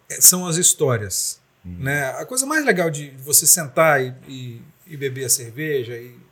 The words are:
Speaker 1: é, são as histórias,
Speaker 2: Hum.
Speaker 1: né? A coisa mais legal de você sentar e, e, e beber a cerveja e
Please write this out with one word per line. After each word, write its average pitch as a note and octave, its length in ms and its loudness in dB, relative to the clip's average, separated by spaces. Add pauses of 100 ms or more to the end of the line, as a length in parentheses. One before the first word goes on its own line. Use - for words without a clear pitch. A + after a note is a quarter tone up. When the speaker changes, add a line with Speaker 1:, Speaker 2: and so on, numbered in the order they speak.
Speaker 1:
é, C#3+ 120 -10
são F3+ 260 4
as D#3+ 100 -2
histórias, B2+ 840 0 (240)
Speaker 2:
Hum. F2 160 -12
Speaker 1:
né? C#3 300 -2
A C3 140 -8
coisa B3+ 220 2
mais D4+ 180 0
legal F3+ 260 2
de D3 280 -8
você C#3 280 0
sentar D#3 560 4
e, B2+ 120 -6 (140)
e, B2+ 340 -12 (240)
e D#3 100 -16
beber C3+ 280 -6
a A#2+ 40 -2
cerveja A#2+ 680 -2
e B2 200 -16 (160)